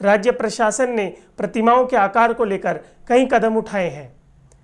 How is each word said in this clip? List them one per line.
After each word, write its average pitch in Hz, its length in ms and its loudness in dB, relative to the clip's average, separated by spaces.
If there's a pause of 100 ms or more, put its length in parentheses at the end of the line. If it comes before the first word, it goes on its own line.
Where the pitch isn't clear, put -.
राज्य 208 300 2
प्रशासन 226 580 -2
ने 220 160 -2 (320)
प्रतिमाओं 233 480 2
के 254 120 0
आकार 226 360 2
को 233 120 -2
लेकर 190 340 -4 (280)
कई 254 180 4
कदम 226 320 2
उठाए 202 320 -4
हैं, 139 240 -18 (500)